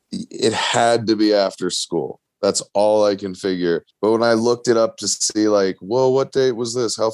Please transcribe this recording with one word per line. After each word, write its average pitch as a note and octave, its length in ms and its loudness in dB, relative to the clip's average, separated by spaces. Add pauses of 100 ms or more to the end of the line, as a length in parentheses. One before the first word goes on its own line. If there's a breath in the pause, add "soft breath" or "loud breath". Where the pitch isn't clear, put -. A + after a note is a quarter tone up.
(120)
it A2 420 -4
had A#2 540 0
to A2 80 4
be G#2 200 2
after F#2+ 340 0
school. - 500 -6 (220)
That's G2 200 0 (120)
all G#2+ 320 2
I G2+ 100 0
can F#2+ 200 -8
figure. F2 500 -2 (160)
But G#2+ 100 2
when A2+ 120 2
I A#2 100 4
looked A#2+ 340 0
it A#2+ 80 4
up A2+ 220 0
to G2+ 100 -8
see, - 400 -2
like, G2 320 2
"Whoa, B2+ 300 0
what C3 240 0
date C3 240 0
was A#2 160 -6
this? A#2+ 240 -4
How A2 160 -2